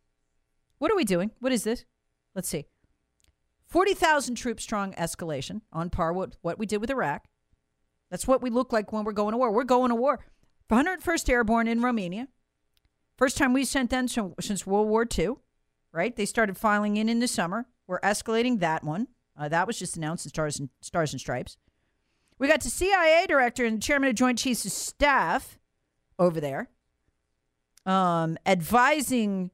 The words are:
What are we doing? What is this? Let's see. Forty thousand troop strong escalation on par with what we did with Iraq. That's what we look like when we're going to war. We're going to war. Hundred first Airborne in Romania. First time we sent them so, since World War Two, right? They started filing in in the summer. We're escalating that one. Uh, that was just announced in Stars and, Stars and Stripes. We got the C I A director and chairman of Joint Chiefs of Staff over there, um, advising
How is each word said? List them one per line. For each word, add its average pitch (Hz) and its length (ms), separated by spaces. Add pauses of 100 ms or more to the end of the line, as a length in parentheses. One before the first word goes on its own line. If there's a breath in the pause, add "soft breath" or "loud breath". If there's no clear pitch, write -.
(800)
What 302 120
are 427 60
we 330 80
doing? 185 260 (100)
What 262 120
is 233 120
this? 226 200 (500)
Let's 185 140
see. 147 180 (960)
Forty 381 300
thousand 294 400
troop 226 260
strong 196 340
escalation 165 680 (100)
on 170 180
par 165 220
with 180 300
what 165 160
we 214 80
did 208 140
with 226 100
Iraq. 175 360 (840)
That's - 160
what 247 160
we 247 80
look 240 220
like 214 200
when 214 120
we're 214 80
going 208 200
to 233 60
war. 247 120
We're 240 140
going 247 260
to 233 60
war. 262 240 (500 soft breath)
Hundred 320 320
first 330 280
Airborne 226 380
in 233 120
Romania. 226 480 (880)
First 254 200
time 262 160
we 269 120
sent 254 260
them 254 180
so, 196 320
since 190 260
World 208 220
War 220 160
Two, 214 360 (520)
right? 196 220
They 208 120
started 208 300
filing 208 400
in 220 120
in 233 120
the 247 80
summer. 202 380 (220)
We're 180 120
escalating 226 600
that 160 240
one. 165 240 (280)
Uh, 147 120
that 170 180
was 233 100
just - 200
announced 160 280
in 151 40
Stars 151 320
and, 143 80 (120)
Stars 160 320
and 135 80
Stripes. - 360 (840)
We 262 80
got 294 140
the 247 100
C 370 220
I 339 320
A - 20
director 254 380
and 220 180
chairman 277 280
of 226 40
Joint 247 240
Chiefs 254 260
of 208 60
Staff 254 880 (580)
over 175 240
there, 147 300 (1120)
um, 170 640
advising 208 1080